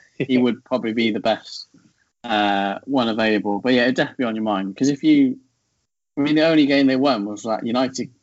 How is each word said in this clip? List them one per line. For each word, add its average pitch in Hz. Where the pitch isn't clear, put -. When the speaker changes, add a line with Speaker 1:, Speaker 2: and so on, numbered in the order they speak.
Speaker 1:
<laughs> -
Speaker 2:
he 131
would 123
probably 117
be 113
the 107
best, -
uh, 101
one 127
available. 107
But 127
yeah, 123
it'd 127
definitely 143
be 117
on 110
your 107
mind, 98
'cause 135
if 143
you, 143
I 147
mean, 147
the 156
only 156
game 139
they 131
won 127
was, 104
like, 110
United. 123